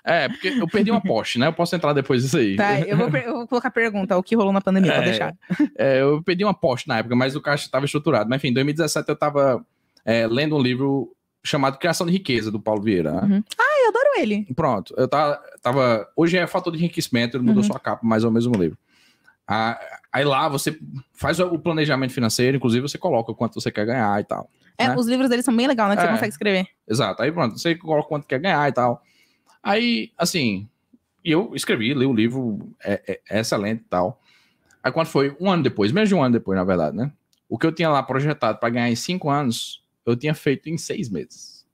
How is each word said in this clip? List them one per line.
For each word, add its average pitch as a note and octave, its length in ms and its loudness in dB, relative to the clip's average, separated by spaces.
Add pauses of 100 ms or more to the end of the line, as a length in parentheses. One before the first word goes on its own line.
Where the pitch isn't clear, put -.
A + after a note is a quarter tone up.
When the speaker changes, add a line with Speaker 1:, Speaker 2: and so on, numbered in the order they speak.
Speaker 1:
É, D#3 240 2
porque G#3 200 -6
eu G#3 200 0
perdi G3 220 0
uma A3+ 120 2
Porsche, A#2+ 360 -2
né? A#2+ 100 2
Eu E3 60 2
posso E3+ 220 -2
entrar D3+ 180 0
depois C3 300 2
disso C3+ 140 0
aí. G#2 180 2
Speaker 2:
Tá, C#3+ 240 2
eu F#3+ 180 0
vou A#3+ 140 2
Speaker 1:
<laughs> - 0 -
Speaker 2:
per-, B3+ 140 -2
eu A#3 100 -4
vou A#3+ 120 -8
colocar A#3+ 200 -2
a A#3+ 40 -2
pergunta, G3+ 460 0
o F#3 60 2
que - 120 -2
rolou G3 160 2
na G3 100 2
pandemia, F#3+ 300 4
pode C#3+ 140 2
Speaker 1:
É, - 40 2
Speaker 2:
deixar. D#3 260 -2 (420)
Speaker 1:
é, C3 240 4
eu D3 220 2
perdi F3+ 200 0
uma G#3 100 2
Porsche B2+ 340 -2
na B2 100 0
época, A2+ 180 0
mas C3 200 2
o C#3+ 60 -6
caixa D3 280 -2
tava C3+ 160 0
estruturado. C#3+ 440 2
Mas B2+ 80 0
enfim, D3 100 -2
em B2+ 60 0
dois C3+ 120 2
mil D3 80 0
e - 20 -6
dezessete D#3 340 -2
eu D3 60 -2
tava, C#3 480 2 (400)
é, A2+ 220 2
lendo C#3+ 320 0
um C#3 40 2
livro C3 540 0 (280)
chamado C#3 340 0
Criação E3+ 300 -2
de F3+ 60 2
Riqueza, B2 360 0
do G#2+ 100 -4
Paulo G#2+ 220 -2
Vieira, F2+ 320 2
né? F2 80 -4 (140)
Speaker 2:
Uhum. G#3 80 0 (160)
Ah, C5+ 240 4
eu A4+ 60 4
adoro B4 280 2
ele. G#3+ 380 -2
Speaker 1:
Pronto, B2+ 420 -2
eu B2+ 100 2
tava, D3 320 0 (220)
tava, B2 540 2
hoje E3+ 220 2
é F3 100 0
Fator F3+ 260 -4
de D#3+ 60 -6
Enriquecimento, C3+ 580 -2
ele B2 60 -2
mudou - 180 4
Speaker 2:
Uhum. G#3 80 2
Speaker 1:
só - 40 -2
a - 60 -8
capa, G#2+ 240 -4
mas A2 200 2
é A#2 40 2
o A2+ 40 2
mesmo A#2 240 2
livro. F2 220 0 (720)
Ah, A2 320 -2 (320)
aí C3 120 0
lá C#3+ 260 2
você C3 300 -4 (340)
faz D#3+ 260 -2
o F3 200 0
planejamento D3+ 540 -2
financeiro, B2+ 440 0
inclusive B2 300 2
você - 100 -8
coloca A#2+ 340 -2
o G#2+ 40 -10
quanto A2+ 240 -4
você - 120 -6
quer G#2 140 -4
ganhar G#2+ 340 0
e G2+ 40 -4
tal, - 260 -8 (280)
Speaker 2:
É, B3+ 100 0
Speaker 1:
né? B3 80 0
Speaker 2:
os A#3+ 120 -2
livros B3+ 220 0
deles B3 160 0
são A#3+ 100 2
bem A#3+ 120 2
legais, A3+ 220 2
né? G3+ 60 2
Que F#3+ 60 2
você F3 60 2
Speaker 1:
É. E3+ 40 2
Speaker 2:
consegue A3 200 -2
escrever. F#3+ 360 -2 (200)
Speaker 1:
Exato, A2 340 -2
aí C3+ 100 2
pronto, D3+ 280 -2
você E3+ 160 0
coloca D#3 340 -2
quanto D3 180 -6
quer C3+ 120 -2
ganhar D3+ 280 0
e C#3 40 2
tal. B2 300 0 (600)
Aí, A3+ 560 -2
assim, A#2 520 -2 (560)
e E3+ 60 0
eu F#3 220 0
escrevi, C3 400 -2
li C3 120 2
o C3+ 80 2
livro, A#2 580 -2 (100)
é, G2 260 -4
é, F#2+ 120 -8 (100)
é G2+ 120 -2
excelente A2+ 400 -4
e - 80 -20
tal. F2+ 320 -2 (640)
Aí C3 80 -4
quando D#3+ 160 -2
foi C#3 320 0
um F#3 120 0
ano E3+ 120 2
depois, A2 280 0
menos G#3 180 2
de G3 60 4
um D#3+ 80 4
ano B2+ 100 4
depois, G2 240 0
na F#2 60 2
verdade, E2+ 320 0
né? B2+ 160 -4 (380)
O A#2 80 -4
que A#2+ 80 0
eu E3 60 2
tinha E3 180 0
lá C#3+ 140 2
projetado C3 560 -2
pra A#2 100 0
ganhar A#2+ 200 0
em A#2 60 0
cinco F3 340 -4
anos, C#3 540 -4 (220)
eu A#2 100 0
tinha D3 180 -2
feito D3+ 360 -2
em E3 80 -6
seis - 320 -8
meses. - 640 -12